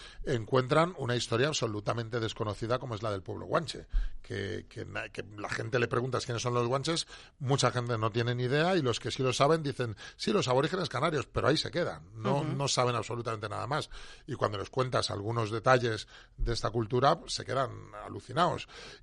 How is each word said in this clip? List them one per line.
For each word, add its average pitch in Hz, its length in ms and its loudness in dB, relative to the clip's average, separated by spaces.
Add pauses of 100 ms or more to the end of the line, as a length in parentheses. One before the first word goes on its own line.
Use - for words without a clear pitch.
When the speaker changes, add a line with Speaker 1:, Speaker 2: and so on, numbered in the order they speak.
(240)
Speaker 1:
encuentran 131 720 2
una 123 180 0
historia 120 320 2
absolutamente 113 720 -2
desconocida 113 580 -2
como 123 180 -6
es 101 60 -8
la 113 80 -2
del 98 120 -2
pueblo 95 240 -8
guanche. 135 400 -2 (360)
Que, 98 460 -6
que 104 160 -12
na-, 104 240 -8
que - 160 -10 (140)
la 101 100 -6
gente 117 300 -2
le 117 100 4
preguntas 120 380 0
quiénes 113 160 -2
son 123 100 0
los 120 160 2
guanches, 139 380 0 (320)
mucha 131 320 4
gente 120 260 -2
no 110 140 2
tiene 117 240 2
ni 123 100 -2
idea 156 320 2
y 165 60 4
los 120 180 2
que 113 100 -4
sí - 120 -2
lo 127 100 2
saben 156 300 4
dicen, 123 340 -4 (200)
"Sí, - 160 0
los 190 160 2
aborígenes 143 420 2
canarios", 143 360 0
pero 113 220 2
ahí 151 80 6
se - 140 -2
quedan. 117 320 -2 (140)
No, 131 240 2
Speaker 2:
Ujú. 151 160 -2
Speaker 1:
no 139 120 0
saben 123 260 4
absolutamente 113 540 -4
nada 101 180 -4
más. 135 220 -2 (380)
Y 135 80 -6
cuando 104 240 2
les 98 120 -6
cuentas 127 400 2
algunos 104 400 -2
detalles 117 580 4 (280)
de 120 160 0
esta 110 160 0
cultura, 120 580 4
se - 200 -6
quedan 120 240 0 (340)
alucinados. 113 640 -2 (340)